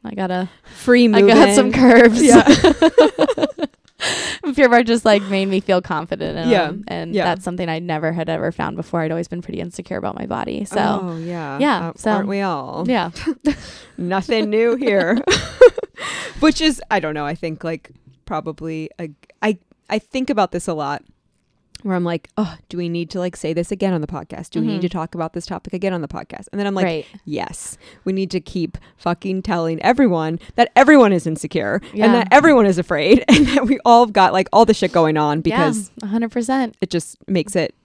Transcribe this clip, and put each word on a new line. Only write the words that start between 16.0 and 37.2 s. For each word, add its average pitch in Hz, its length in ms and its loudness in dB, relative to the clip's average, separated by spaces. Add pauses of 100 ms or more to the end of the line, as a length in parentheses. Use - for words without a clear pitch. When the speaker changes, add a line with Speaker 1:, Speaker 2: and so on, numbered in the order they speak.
Speaker 2:
Which 311 200 2
is, 311 300 -2
I 202 100 0
don't 156 140 -6
know, 147 100 -8
I 147 100 -6
think, 160 300 -10
like, 160 260 -10 (360)
probably, 160 640 -10 (100)
a, 165 80 -10 (320)
I, 214 180 -2 (300)
I 220 100 -4
think 262 300 -8
about 208 240 -2
this 180 160 -6
a 170 60 -4
lot 143 280 -8 (800)
where 196 120 -4
I'm 175 100 -2
like, 170 340 -6
"Oh, 170 160 -4 (160)
do 175 80 -10
we 175 100 -6
need 170 220 -6
to, 190 80 -10
like, 180 180 -6
say - 160 -6
this 170 180 -4
again 190 220 -2
on 170 80 -2
the 151 60 -6
podcast? - 440 -14
Do 220 100 -4
we 226 60 -2
need 220 100 -2
Speaker 1:
Mm-hmm. - 40 -4
Speaker 2:
to 175 80 -2
talk 170 260 -8
about 165 200 -8
this 170 100 -10
topic - 300 -12
again 185 180 -4
on 175 80 -6
the 151 80 -8
podcast?" - 420 -14
And 196 80 -10
then 202 80 -4
I'm 196 80 -4
like, 190 120 0
Speaker 1:
Right. 160 200 -6 (200)
Speaker 2:
"Yes, - 500 -10 (300)
we 190 80 -2
need 190 160 -4
to 185 100 -4
keep - 380 -8 (180)
fucking 185 460 -4
telling 165 400 -4
everyone 180 580 0 (160)
that 233 200 0
everyone 254 360 8
is 175 140 -2
insecure 156 560 -6 (100)
Speaker 1:
Yeah. 208 140 0
Speaker 2:
and 233 80 4
that 220 160 0
everyone 277 340 6
is 185 140 2
afraid 170 460 2
<laughs> - 40 -6
and 294 200 6
that 262 180 0
we 247 180 0
all 240 220 6
got, 202 260 2
like, 190 180 0
all 226 140 2
the 220 80 0
shit - 200 -2
going 156 260 2
on 151 200 -2
Speaker 1:
Yeah, 165 40 -6
Speaker 2:
because 220 480 -2 (120)
Speaker 1:
a 214 40 -12
hundred 226 260 -4
percent. 247 480 -4
Speaker 2:
it 185 80 -4
just - 300 -8 (100)